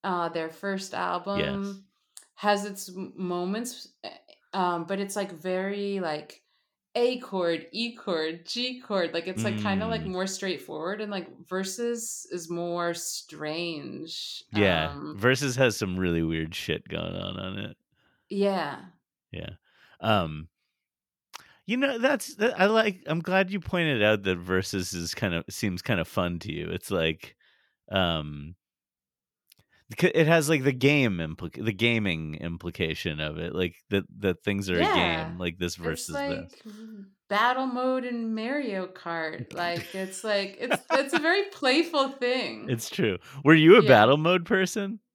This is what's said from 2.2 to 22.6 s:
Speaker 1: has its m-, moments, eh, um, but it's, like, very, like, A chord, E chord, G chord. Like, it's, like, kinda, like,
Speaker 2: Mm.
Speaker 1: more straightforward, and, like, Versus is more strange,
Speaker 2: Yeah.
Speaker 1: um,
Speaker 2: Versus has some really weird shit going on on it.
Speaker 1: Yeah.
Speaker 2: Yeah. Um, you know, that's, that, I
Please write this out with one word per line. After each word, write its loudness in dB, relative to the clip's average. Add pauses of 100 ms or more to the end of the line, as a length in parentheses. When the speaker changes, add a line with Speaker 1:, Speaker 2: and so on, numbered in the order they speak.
Speaker 1:
has 2
its -12
m-, -10
moments, -4 (140)
eh, -10 (440)
um, 0
but -4
it's, -6
like, -4
very, -4
like, -6 (540)
A 2
chord, -2
E -4
chord, -4
G -6
chord. -2
Like, -4
it's, -4
like, 0
kinda, 0
like, -2
Speaker 2:
Mm. -6
Speaker 1:
more -2
straightforward, -6
and, -6
like, -6 (200)
Versus -4
is -8
more -2
strange, -8 (100)
Speaker 2:
Yeah. 4
Speaker 1:
um, -10
Speaker 2:
Versus 2
has 4
some -2
really 2
weird -2
shit -4
going -6
on -8
on -8
it. -12 (520)
Speaker 1:
Yeah. -2 (520)
Speaker 2:
Yeah. -10 (500)
Um, 0 (1200)
you -2
know, 0
that's, 0
that, 0
I 6